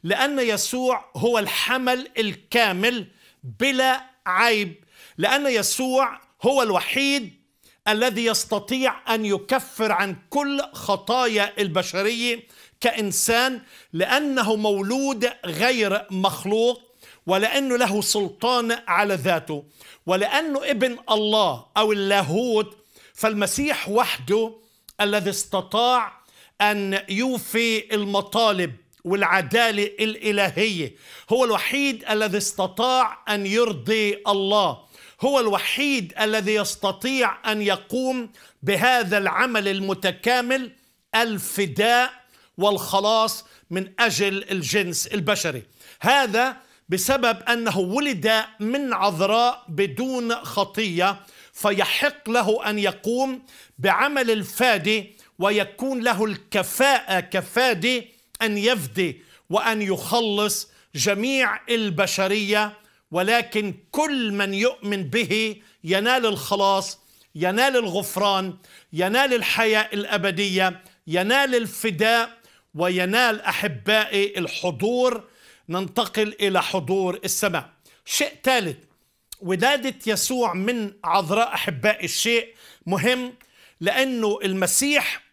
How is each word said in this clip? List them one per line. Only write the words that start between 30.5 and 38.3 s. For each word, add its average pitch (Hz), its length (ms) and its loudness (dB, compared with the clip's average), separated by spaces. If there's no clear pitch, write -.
هو 254 120 4
الوحيد 247 680 -2
الذي 214 280 0
استطاع 220 880 0
أن 208 180 0
يرضي 208 840 0
الله، 196 500 2
هو 269 200 4
الوحيد 226 800 0
الذي 214 340 0
يستطيع 214 1000 -2
أن 214 100 -2
يقوم 240 680 -2